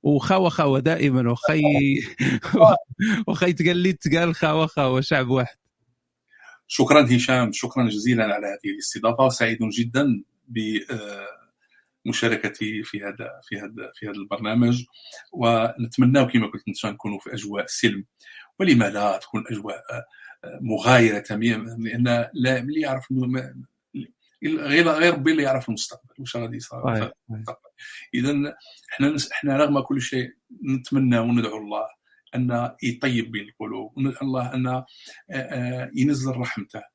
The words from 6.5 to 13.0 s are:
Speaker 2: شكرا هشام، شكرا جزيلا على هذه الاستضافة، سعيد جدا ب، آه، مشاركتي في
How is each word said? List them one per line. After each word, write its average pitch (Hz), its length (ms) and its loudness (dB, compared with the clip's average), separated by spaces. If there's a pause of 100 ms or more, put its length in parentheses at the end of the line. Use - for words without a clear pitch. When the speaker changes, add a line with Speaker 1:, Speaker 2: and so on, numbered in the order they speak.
Speaker 2:
شكرا 131 500 6
هشام، 123 360 2
شكرا 120 360 0
جزيلا 110 360 0
على 101 220 -2
هذه 98 280 -6
الاستضافة، 113 540 0
سعيد 113 300 0 (200)
جدا 120 440 0 (260)
ب، 117 100 -6 (320)
آه، 104 360 -10 (800)
مشاركتي 110 760 -2
في 101 200 -10